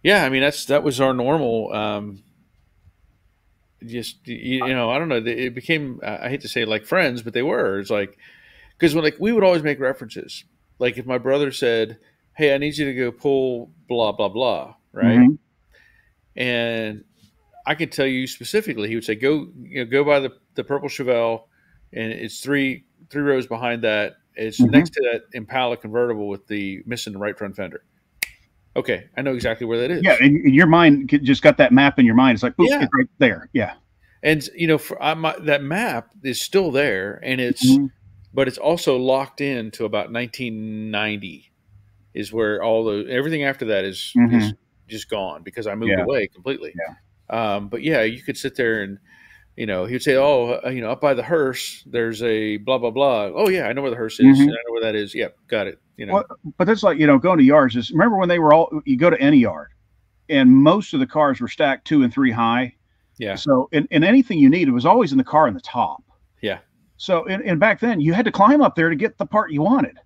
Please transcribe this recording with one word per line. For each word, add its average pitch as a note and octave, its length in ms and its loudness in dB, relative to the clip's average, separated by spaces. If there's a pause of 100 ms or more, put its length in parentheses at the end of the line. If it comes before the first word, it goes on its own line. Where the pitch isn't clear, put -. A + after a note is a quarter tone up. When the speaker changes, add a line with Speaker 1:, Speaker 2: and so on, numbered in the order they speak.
Speaker 1:
Yeah, F3 220 4
I C3 40 0
mean, C3 120 0
that's, C#3+ 240 -2
that C#3+ 180 0
was C3+ 180 -2
our C3 120 2
normal, B2 600 -2
um, G#2 500 -6 (1600)
just, A#2 320 -12 (100)
y-, A#2+ 60 -12 (280)
y-, A#2+ 60 -4
you C3 60 -2
know, A#2+ 160 0
I C3 100 0
don't E3 100 -4
know, B2+ 80 0
it A#2+ 360 -6
became, C#3 500 -4
I, G2+ 220 -10
I A#2+ 40 -6
hate C#3 120 -8
to - 60 -16
say, A#2 180 -4
like, G#2+ 200 -4
friends, C#3+ 360 -2
but A2+ 120 -12
they A#2+ 100 -2
were. C3+ 360 -2
It's G2 100 -12
like, G#2 280 -4 (640)
'cause D#3 160 2
when, E3 80 0
like, D3+ 160 -2
we G#3+ 140 0
would G#3+ 100 4
always F3 200 4
make C#3+ 160 -2
references. C3 640 -8 (360)
Like, B2 180 -2
if A#2+ 80 -12
my B2+ 120 -4
brother C3+ 340 0
said, A2+ 460 -2 (380)
"Hey, C#3+ 180 2
I C#3 40 0
need C#3+ 200 -6
you D3+ 80 -2
to C3+ 80 -4
go B2 180 -4
pull C3 600 -4 (160)
blah, A#2 240 -2
blah, G2+ 180 -4
blah," G2+ 460 -4 (180)
right? A#2 260 2
Speaker 2:
Mm-hmm. - 1200 -2
Speaker 1:
And A#2 640 -6 (640)
I D3 100 -2
could D#3 160 -6
tell C#3 140 -2
you B2+ 220 -4
specifically, B2 600 -6
he A2+ 80 -6
would A2 80 -6
say, G#2+ 120 -4
"Go, C#3 320 -2 (160)
you C3 200 -10
know, A2+ 60 -10
go C#3 140 0
by C#3+ 160 2
the, C3+ 120 -4 (220)
the C3 100 -8
purple C#3+ 260 -6
Chevelle, A#2 560 -4 (460)
and A2+ 220 -8
it's - 280 -12
three, C3+ 440 -4 (240)
three C#3+ 140 -6
rows C3+ 240 0
behind A#2 360 -6
that. G#2+ 340 -2 (180)
It's A2 260 -4
Speaker 2:
Mm-hmm. A2+ 100 4
Speaker 1:
next D#3 200 4
to D3 100 -6 (100)
that A#2 120 -6 (100)
Impala B2 440 -4
convertible A2 520 -4
with G2 180 -12
the G2 380 -8
missing A2+ 320 -10
right G#2 200 -6
front G2+ 180 -12
fender." F#2 280 -12 (920)
Okay, B2 320 -4 (100)
I C3 60 -6
know C#3 100 -4
exactly A#2+ 320 -4
where A#2 140 -2
that B2 100 -2
is. F3 140 -4
Speaker 2:
Yeah, D3+ 180 4
and, C#3+ 140 6 (100)
and C3 80 6
your D#3+ 140 6
mind D3+ 420 6
c-, D3 80 2
just C3+ 240 2
got D3 160 6
that - 160 6
map C#3 240 4
in B3+ 80 6
your A3+ 80 4
mind. C3 220 4
It's G#2+ 80 -4
like, B2 120 -4
"Boop, A#2 140 4
Speaker 1:
Yeah. C#4 140 0
Speaker 2:
it's - 100 -2
right B2+ 140 0 (100)
there." C#3 360 0
Yeah. G#2 200 -2 (480)
Speaker 1:
And, D3+ 340 0
you E3 120 -2
know, D#3 100 2
for, - 240 -10
I, D#3 140 -2
my, D#3+ 240 -4
that C#3+ 240 -2
map D#3+ 480 -6 (100)
is B2+ 180 -6
still F#3+ 300 -2
there, A2 540 -2
and B2+ 180 -4
it's, B2 240 -2
Speaker 2:
Mm-hmm. C3+ 220 6 (480)
Speaker 1:
but C3+ 120 0
it's B2+ 120 -10
also D3+ 380 0
locked C3+ 440 -2
in A#2+ 300 -6
to A2+ 140 -8
about G#2 260 -6
nineteen A2 800 -8
ninety, G2+ 600 -8 (600)
is G#2 180 -10
where G#2+ 320 -2
all A2+ 220 0
the, G#2 240 -4
everything C#3+ 340 -6
after C3+ 220 -6
that G2+ 180 -2
is, F#2+ 320 -10
Speaker 2:
Mm-hmm. A#2+ 220 2
Speaker 1:
is A2 160 0 (340)
just G#2+ 220 -14
gone F2+ 320 -8
because G2+ 240 -14
I G#2 80 -6
moved A2 240 -2
Speaker 2:
Yeah. F2+ 60 -2
Speaker 1:
away A#2 240 -2
completely. B2+ 500 -12
Speaker 2:
Yeah. E2 160 -10 (360)
Speaker 1:
Um, G#2 400 -4
but A#2+ 120 -10
yeah, C#3+ 220 0
you A#2 180 -4
could - 160 -10
sit - 180 -10
there A2 280 -2
and, G2 160 -12 (580)
you A2 80 -8
know, F#2+ 200 -4
he A#2+ 80 -8
would B2+ 100 -8
say, C3+ 140 2
"Oh, C3 460 0
uh, B2+ 60 -6
you B2+ 120 -8
know, A2+ 100 -6
up - 100 -6
by C#3+ 140 2
the A#2+ 80 -6
hearse, C#3 640 -4
there's A2+ 340 -4
a A2 360 -2
blah, B2+ 200 -2
blah, A#2 140 -2
blah." A#2 420 0
"Oh, G3 160 0
yeah, E3+ 180 -2
I A#2 60 -4
know C3+ 80 -6
where C#3 100 -4
the A#2 60 -6
hearse A2 220 -8
is. B2+ 80 6
Speaker 2:
Mm-hmm. C#3 160 10
Speaker 1:
And D3 80 6
I - 20 -8
know A#2 180 -10
where A2+ 120 -4
that A2 120 -2
is. G#2 200 -6
Yep, A#2 200 -6 (120)
got G#2 180 -2
it." F2+ 140 -12 (180)
You G#2 80 -12
know? C3+ 80 -4
Speaker 2:
Well, G3 120 0 (340)
but F3+ 60 2
that's G#3+ 180 0
like, D#3+ 160 2
you D3+ 80 6
know, C#3 100 8
going E3+ 220 2
to C3+ 40 8
yards C3+ 320 6
is, A#2+ 140 -4
remember G3 280 2
when F3+ 120 0
they F3 80 2
were D#3 160 6
all, D#3+ 160 6 (160)
you C3+ 120 0
go E3+ 120 4
to C#3+ 100 2
any C#3+ 180 6
yard, E2+ 320 2 (600)
and C3+ 260 8
most E3 380 4
of C#3+ 60 -2
the C3 80 0
cars C#3+ 340 0
were A#2 60 -6
stacked C#3 400 -2
two D3 160 4
and A#2+ 100 0
three C3+ 160 2
high. A#2 460 0 (420)
Speaker 1:
Yeah. G#2 160 -6
Speaker 2:
So, C3 400 0
and, D3 160 0
and D#3+ 160 2
anything A3+ 320 4
you C#3 100 8
needed D3+ 280 4
was B2 100 -2
always F#3+ 260 4
in C3+ 60 2
the B2+ 60 2
car D3+ 240 2
in - 80 -2
the B2+ 40 -12
top. G#2 440 -6 (400)
Speaker 1:
Yeah. G2+ 160 -4 (380)
Speaker 2:
So, F3 280 -2
and, F#3+ 180 -4
and F3 160 0
back G3+ 200 2
then, A3 200 -2
you D#3+ 140 2
had A3+ 120 0
to G#3 60 -2
climb C4 300 6
up A3 140 2
there E3 160 2
to E3+ 40 0
get D3 220 -4
the - 80 -6
part G#3 260 -2
you D3 120 -2
wanted. G#3 420 0